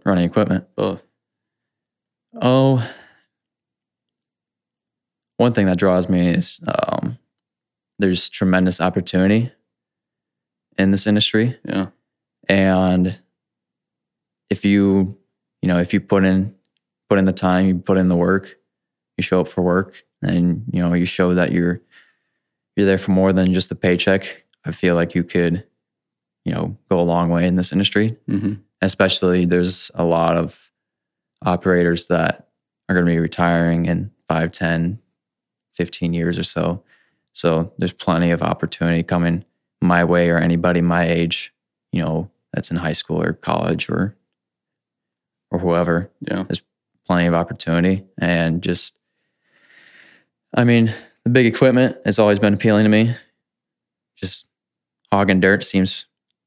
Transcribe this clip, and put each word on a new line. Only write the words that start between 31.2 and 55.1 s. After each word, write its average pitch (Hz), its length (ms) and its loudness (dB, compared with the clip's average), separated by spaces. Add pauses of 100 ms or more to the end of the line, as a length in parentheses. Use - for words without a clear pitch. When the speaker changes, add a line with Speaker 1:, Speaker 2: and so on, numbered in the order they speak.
Speaker 1:
operators 87 640 0
that 82 400 -2 (400)
are 92 60 -2
gonna 87 120 2
be 85 120 2
retiring 85 680 0
in 87 240 -4 (180)
five, 82 240 -2
ten, 85 460 -4 (760)
fifteen 87 400 -6
years 85 260 -2
or 87 40 -6
so. 85 400 -4 (500)
So 82 460 -2
there's 90 140 -4
plenty 85 400 -2
of 82 100 -2
opportunity 85 600 -2
coming 85 420 -2 (360)
my 87 240 2
way 87 260 2
or 85 80 2
anybody 85 440 0
my 87 260 0
age, 85 460 -4 (380)
you 87 100 -2
know, 82 280 -4 (220)
that's - 180 -8
in 85 60 -4
high 82 160 -4
school 82 300 -4
or 82 100 -2
college 82 560 -4
or, - 280 -4 (1300)
or 87 80 -4
whoever. 85 520 0 (100)
Speaker 2:
Yeah. - 240 -6
Speaker 1:
There's - 180 -8 (440)
plenty 87 200 2
of 85 80 2
opportunity 85 720 -2 (140)
and 85 440 -2
just, - 320 -4 (1600)
I 120 80 2
mean, 117 280 4 (320)
the 120 60 0
big 123 160 6
equipment 127 580 2
has 107 140 0
always 104 200 4
been 104 160 2
appealing 107 300 2
to 107 40 4
me. 110 260 2 (1000)
Just - 300 -12 (680)